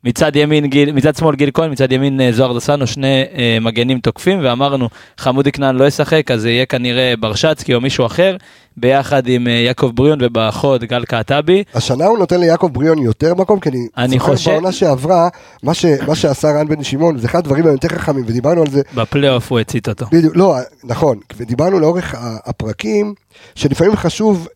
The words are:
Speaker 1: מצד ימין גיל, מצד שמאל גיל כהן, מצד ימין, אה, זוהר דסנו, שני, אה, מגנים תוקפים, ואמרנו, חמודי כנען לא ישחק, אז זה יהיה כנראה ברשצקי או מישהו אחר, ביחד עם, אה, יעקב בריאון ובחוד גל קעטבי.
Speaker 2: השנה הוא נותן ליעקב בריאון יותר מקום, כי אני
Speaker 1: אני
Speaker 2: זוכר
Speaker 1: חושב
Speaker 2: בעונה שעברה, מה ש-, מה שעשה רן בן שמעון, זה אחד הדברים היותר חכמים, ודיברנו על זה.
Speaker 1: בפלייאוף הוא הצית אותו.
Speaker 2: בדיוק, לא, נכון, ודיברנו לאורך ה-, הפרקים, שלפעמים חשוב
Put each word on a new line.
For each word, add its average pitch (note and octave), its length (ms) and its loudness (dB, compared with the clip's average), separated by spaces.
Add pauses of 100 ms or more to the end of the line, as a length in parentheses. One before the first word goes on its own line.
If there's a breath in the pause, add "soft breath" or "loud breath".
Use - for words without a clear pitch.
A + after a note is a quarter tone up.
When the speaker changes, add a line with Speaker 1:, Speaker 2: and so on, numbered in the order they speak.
Speaker 1:
מצד C#3 320 0
ימין D3 300 2
גיל, C#3+ 260 2
מצד D3 240 2
שמאל D#3 200 2
גיל C#3 180 0
כהן, D#3+ 180 0
מצד C3 200 0
ימין, C3+ 300 0
אה, B2 100 2
זוהר B2 260 2
דסנו, C#3 300 -2
שני, C3+ 200 -4 (300)
אה, A#2 240 0
מגנים A#2+ 380 0
תוקפים, F3+ 440 -2
ואמרנו, C3 460 0 (280 loud breath)
חמודי C3+ 340 0
כנען C3+ 240 0
לא C3 100 4
ישחק, D3 460 0
אז A#2 100 0
זה A#2 80 -2
יהיה A#2+ 160 2
כנראה B2 540 0
ברשצקי A2+ 540 -2
או A#2+ 80 2
מישהו C3 240 0
אחר, F3+ 300 0 (420 soft breath)
ביחד C3 500 0
עם, B2 200 0
אה, A#2+ 60 0
יעקב A#2+ 400 0
בריאון C#3 280 2
ובחוד A#2 640 0
גל A#2+ 220 -4
קעטבי. D3 580 0 (100)
Speaker 2:
השנה B2+ 320 -2
הוא A3+ 120 4
נותן F3+ 220 0
ליעקב E3+ 340 2
בריאון D#3 240 2
יותר D3 380 0
מקום, F#3+ 240 0
כי D#3+ 100 -2
אני B2+ 80 -4 (200)
Speaker 1:
אני B2 220 0
Speaker 2:
זוכר C#3 160 2
Speaker 1:
חושב D#3+ 160 -2
Speaker 2:
בעונה E3 200 0
שעברה, E3+ 580 2 (340 loud breath)
מה C#3+ 100 0
ש-, F3 120 -2 (220)
מה D3+ 80 0
שעשה D3+ 360 0
רן D3+ 160 0
בן D3+ 160 -4
שמעון, D3 340 0
זה A#2 100 -4
אחד E3+ 120 0
הדברים D#3 280 0
היותר C#3+ 200 2
חכמים, C#3 400 -4
ודיברנו B2+ 340 0
על D3+ 60 2
זה. C#3 140 0 (140)
Speaker 1:
בפלייאוף C3 560 0
הוא B2 80 0
הצית A2+ 300 -4
אותו. A2 220 -6
Speaker 2:
בדיוק, D#3+ 240 4
לא, F3 200 4 (280)
נכון, B2 340 0 (200)
ודיברנו C#3 420 0
לאורך E3+ 360 -2
ה-, A#2 300 -10
הפרקים, A2 680 -4 (420 soft breath)
שלפעמים E3 400 2
חשוב F#3 600 0